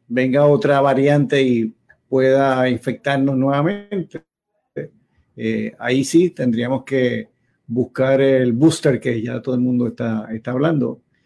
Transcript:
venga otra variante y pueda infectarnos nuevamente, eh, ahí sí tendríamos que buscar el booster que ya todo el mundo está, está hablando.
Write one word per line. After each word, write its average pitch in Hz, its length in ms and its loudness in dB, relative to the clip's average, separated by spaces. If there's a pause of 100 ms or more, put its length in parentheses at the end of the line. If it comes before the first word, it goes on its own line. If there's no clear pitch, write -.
venga 131 380 2
otra 143 340 4
variante 139 640 2
y 117 320 0 (340)
pueda 131 640 2
infectarnos 135 680 -2
nuevamente, 165 880 -4 (1120)
eh, 110 420 -4
ahí 127 240 0
sí 170 280 2
tendríamos 123 540 -2
que 120 440 -2 (380)
buscar 131 560 0
el 127 320 2
booster 147 440 2
que 117 220 -4
ya 120 220 -8
todo 127 140 -4
el 123 40 0
mundo 123 280 0
está, 110 440 -6
está 113 200 -8
hablando. 131 500 -2 (240)